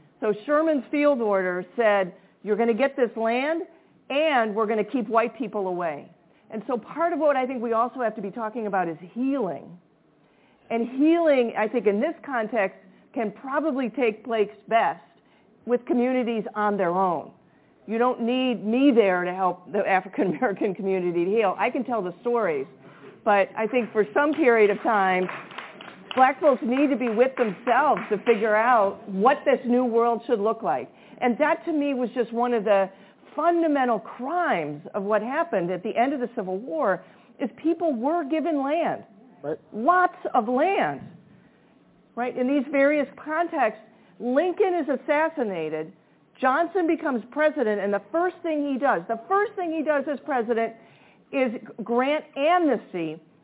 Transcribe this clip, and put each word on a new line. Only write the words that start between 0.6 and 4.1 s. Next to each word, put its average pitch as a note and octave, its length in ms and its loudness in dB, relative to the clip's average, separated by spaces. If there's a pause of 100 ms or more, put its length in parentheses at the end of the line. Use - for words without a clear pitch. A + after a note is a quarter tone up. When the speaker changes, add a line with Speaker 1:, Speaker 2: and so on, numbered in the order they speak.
Speaker 1:
field D4 280 2
order F#3 440 0 (100)
said, G3+ 400 2 (300)
"You're G#3 120 0
gonna A#3 180 2
get C4+ 220 0
this A#3+ 200 2
land, B3+ 460 -2 (460)
and C4 460 0